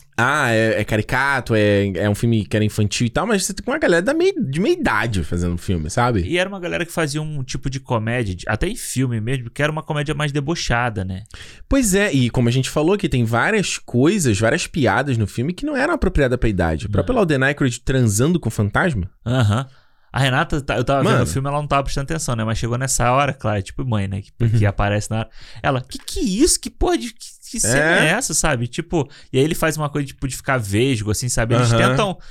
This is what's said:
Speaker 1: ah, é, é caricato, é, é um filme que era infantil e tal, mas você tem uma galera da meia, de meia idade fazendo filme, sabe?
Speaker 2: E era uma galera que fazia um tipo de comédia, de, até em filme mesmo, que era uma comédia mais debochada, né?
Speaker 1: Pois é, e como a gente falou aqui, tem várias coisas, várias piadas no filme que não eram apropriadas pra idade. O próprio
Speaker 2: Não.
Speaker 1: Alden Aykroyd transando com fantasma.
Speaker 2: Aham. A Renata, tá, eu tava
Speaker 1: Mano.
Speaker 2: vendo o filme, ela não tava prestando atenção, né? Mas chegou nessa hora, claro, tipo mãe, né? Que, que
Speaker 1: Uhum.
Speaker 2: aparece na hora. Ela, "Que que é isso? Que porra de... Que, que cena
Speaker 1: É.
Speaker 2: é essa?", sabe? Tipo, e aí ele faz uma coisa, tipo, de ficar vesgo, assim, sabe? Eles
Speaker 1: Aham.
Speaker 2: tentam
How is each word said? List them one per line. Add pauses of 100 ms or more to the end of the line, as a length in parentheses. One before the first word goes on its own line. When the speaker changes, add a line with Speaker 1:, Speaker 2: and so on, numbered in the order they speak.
(160)
Speaker 1:
ah,
é,
é
caricato,
é,
é
um
filme
que
era
infantil
e
tal,
mas
você
tem
uma
galera
da
meia,
de
meia
idade
fazendo
filme,
sabe?
Speaker 2:
E
era
uma
galera
que
fazia
um
tipo
de
comédia,
de,
até
em
filme
mesmo,
que
era
uma
comédia
mais
debochada,
né? (440)
Speaker 1:
Pois
é,
e
como
a
gente
falou
aqui,
tem
várias
coisas,
várias
piadas
no
filme
que
não
eram
apropriadas
pra
idade.
O
próprio
Speaker 2:
Não.
Speaker 1:
Alden
Aykroyd
transando
com
fantasma. (160)
Speaker 2:
Aham. (460)
A
Renata,
tá,
eu
tava
Speaker 1:
Mano.
Speaker 2:
vendo
o
filme,
ela
não
tava
prestando
atenção,
né?
Mas
chegou
nessa
hora,
claro,
tipo
mãe,
né?
Que,
que
Speaker 1:
Uhum.
Speaker 2:
aparece
na
hora. (340)
Ela,
"Que
que
é
isso?
Que
porra
de...
Que, (240)
que
cena
Speaker 1:
É.
Speaker 2:
é
essa?",
sabe?
Tipo, (220)
e
aí
ele
faz
uma
coisa,
tipo,
de
ficar
vesgo,
assim,
sabe?
Eles
Speaker 1:
Aham.
Speaker 2:
tentam (140)